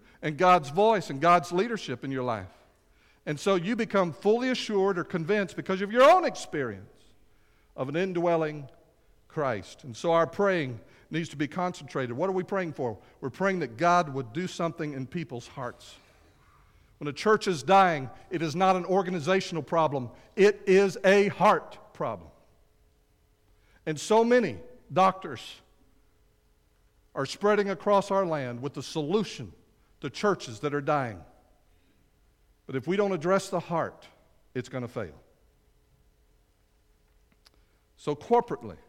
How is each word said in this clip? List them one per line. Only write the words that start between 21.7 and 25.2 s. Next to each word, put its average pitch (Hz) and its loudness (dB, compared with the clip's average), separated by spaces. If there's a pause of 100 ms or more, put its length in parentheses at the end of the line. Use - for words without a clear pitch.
problem. 110 -8 (1600)
And 156 -4
so 220 4
many 233 2 (360)
doctors 180 0 (1600)